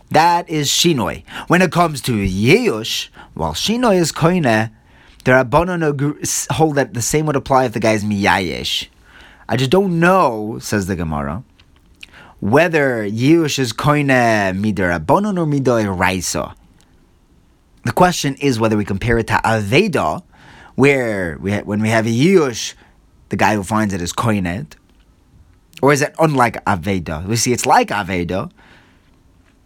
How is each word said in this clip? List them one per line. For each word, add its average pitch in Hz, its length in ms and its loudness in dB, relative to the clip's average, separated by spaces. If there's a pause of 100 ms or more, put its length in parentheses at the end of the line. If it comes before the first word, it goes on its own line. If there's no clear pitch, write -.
(100)
That 175 400 2
is 151 180 -2
Shinoi. 120 540 0 (240)
When 175 160 4
it 180 100 0
comes 165 300 0
to 131 100 -4
Yeyush, 110 960 0 (240)
while 80 220 -4
Shinoi 226 420 0
is 170 160 2
Koine, 127 580 2 (540)
the 131 60 2
Rabbanon 156 580 2
agree, 143 320 -2
s-, - 300 -6
hold 147 240 2
that 131 180 0
the 123 80 -6
same 151 240 0
would 151 120 -2
apply 131 280 2
if 117 80 -4
the 117 80 -4
guy 110 120 2
is 104 120 0
Miyayesh. 95 840 -2 (600)
I - 80 -4
just 127 140 0
don't 185 280 2
know, 131 600 2
says 101 280 -4
the 98 60 -2
Gemara, 78 480 -4 (960)
whether 139 640 2
Yeyush 135 560 2
is 127 140 -2
Koine 123 880 2
Midarabanon 104 800 0
or 170 80 -2
Midai 120 520 0
Raisa. 90 560 -4 (1300)
The 117 100 -4
question 170 420 2
is 131 260 0
whether 110 160 2
we 104 80 0
compare 110 320 -2
it 113 120 -2
to 104 140 0
Aveda, 113 800 0 (520)
where 110 640 0
we 95 120 -4
ha-, 104 100 -4
when 104 180 -4
we 110 80 0
have 113 160 2
a 117 60 -2
Yeyush, 139 640 0 (560)
the 107 60 -6
guy 101 180 2
who 104 80 -2
finds 107 320 -2
it 87 80 -6
is 85 100 -6
Koinet, 98 640 -4 (1040)
or 135 100 4
is 147 120 2
it 143 160 -4
unlike 135 480 0
Aveda? 90 600 -4
We 107 100 -2
see 120 180 0
it's 113 100 -6
like 196 240 2
Aveda, 95 640 -6 (1160)